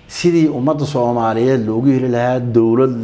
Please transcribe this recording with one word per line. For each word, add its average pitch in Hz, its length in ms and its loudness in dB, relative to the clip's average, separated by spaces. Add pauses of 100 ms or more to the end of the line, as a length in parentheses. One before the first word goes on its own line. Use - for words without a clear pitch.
sidii 170 420 0
ummadda 147 380 -2
Soomaaliyeed 120 800 0
loogu 117 220 0
heli 127 200 0
lahaa 123 320 0
dowlad 120 520 2 (120)